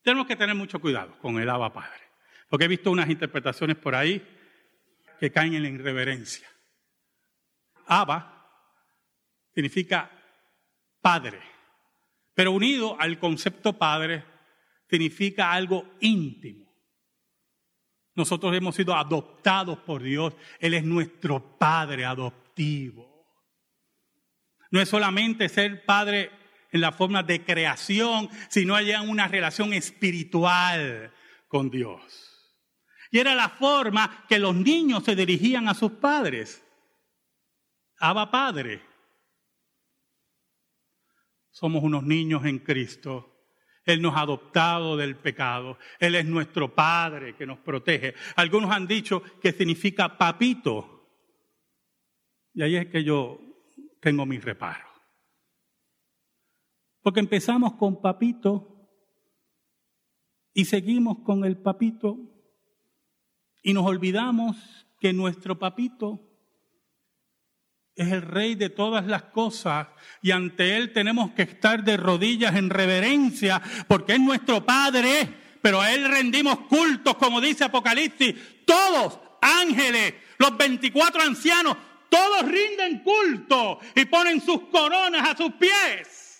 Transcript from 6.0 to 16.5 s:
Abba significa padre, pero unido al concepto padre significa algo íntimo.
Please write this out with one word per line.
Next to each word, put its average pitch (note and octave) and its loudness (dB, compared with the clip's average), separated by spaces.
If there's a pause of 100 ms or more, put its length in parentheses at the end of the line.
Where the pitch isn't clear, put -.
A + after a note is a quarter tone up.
Abba - -2 (800)
significa E3 -4 (880)
padre, B2+ 0 (920)
pero F#3 2
unido A3 -2
al E3 -4
concepto F#3 -4
padre D#3 -2 (640)
significa F3 -2
algo F#3 -4 (120)
íntimo. C#3+ -2 (1500)